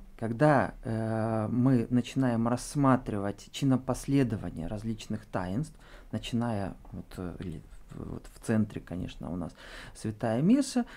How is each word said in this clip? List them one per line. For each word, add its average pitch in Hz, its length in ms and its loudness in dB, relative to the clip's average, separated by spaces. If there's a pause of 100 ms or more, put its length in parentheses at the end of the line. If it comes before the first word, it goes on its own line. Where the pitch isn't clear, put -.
(200)
когда, 117 540 4 (100)
э, 110 640 0
мы 123 400 4
начинаем 120 600 2
рассматривать 120 1040 0
чинопоследование 120 1120 0
различных 107 580 -6
таинств, 101 480 -4 (380)
начиная 110 640 -2 (180)
вот, 90 140 -12 (120)
э, 90 220 -6
ли-, 82 220 -8 (340)
вот 82 280 -10 (120)
в - 100 -20
центре, 110 360 2
конечно, - 500 -8
у 87 60 -4
нас 82 160 -6 (420)
Святая 110 460 -2
Месса, 247 440 4 (120)